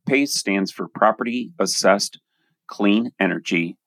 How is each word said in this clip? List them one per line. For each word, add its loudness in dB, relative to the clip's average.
pace 2
stands -2
for -8
Property 0
Assessed 0
Clean 0
Energy, -2